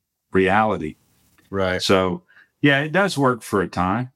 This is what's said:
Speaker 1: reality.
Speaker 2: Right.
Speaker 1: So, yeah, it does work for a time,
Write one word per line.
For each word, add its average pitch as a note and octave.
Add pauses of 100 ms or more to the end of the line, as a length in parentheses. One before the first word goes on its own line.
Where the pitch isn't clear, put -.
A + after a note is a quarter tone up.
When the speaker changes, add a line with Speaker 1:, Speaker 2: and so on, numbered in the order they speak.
(320)
Speaker 1:
reality. F#2+ (540)
Speaker 2:
Right. F#2
Speaker 1:
So, F#2 (400)
yeah, C#3+
it D#3
does F#3
work B2+
for G2+
a F2
time, G2